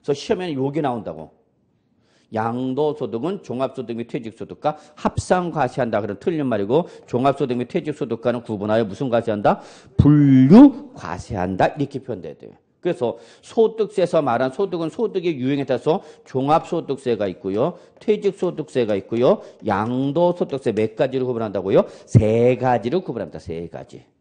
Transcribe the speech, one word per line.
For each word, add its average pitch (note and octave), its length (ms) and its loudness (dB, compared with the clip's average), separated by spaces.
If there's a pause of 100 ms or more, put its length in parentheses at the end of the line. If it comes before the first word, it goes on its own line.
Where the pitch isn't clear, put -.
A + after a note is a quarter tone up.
그래서 C#3+ 100 -2
시험에는 F3+ 420 -4
요게 C#3 260 -2
나온다고. F2+ 500 -6 (1000)
양도소득은 C3 1080 -4
종합소득 B2 520 -8
및 A#2 120 -8
퇴직소득과 A2+ 720 -8 (180)
합산과세한다. C#3+ 1040 -2
그럼 G#2 180 -8
틀린 D#3+ 260 -4
말이고 A#2+ 440 0 (180)
종합소득 C3 500 0
및 A#2+ 120 -4
퇴직소득과는 B2 720 -4
구분하여 G#2+ 400 0
무슨 G#2+ 260 -6
과세한다? A2+ 520 0 (340)
분류과세한다. C3+ 1700 6
이렇게 C#3 320 -4
표현돼야 E2 360 -10
돼요. G#1 160 -20 (300)
그래서 E3 360 -4 (240)
소득세에서 G3+ 800 0
말한 C3 300 0
소득은 E3+ 380 -4
소득의 F3+ 480 -4
유형에 C3+ 280 -2
따라서 C3+ 380 0 (220)
종합소득세가 C3+ 1040 -2
있고요. G#2 500 -2 (200)
퇴직소득세가 D#3 1000 -2
있고요. B2+ 440 2 (240)
양도소득세 C3+ 1080 0
몇 A2 220 -2
가지로 C3 300 -2
구분한다고요? A2+ 600 0 (200)
세 A#2 520 0
가지로 B2 440 -2
구분합니다. G2+ 380 -10
세 E2+ 300 -10
가지. - 360 -18 (160)